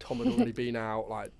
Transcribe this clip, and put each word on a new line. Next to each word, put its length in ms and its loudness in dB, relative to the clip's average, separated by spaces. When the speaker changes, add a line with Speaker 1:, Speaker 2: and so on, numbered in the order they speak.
Speaker 1:
Tom 180 -4
had 80 2
already 260 4
Speaker 2:
<laughs> 120 -2
Speaker 1:
been 100 0
out, 340 -2
like, 320 -6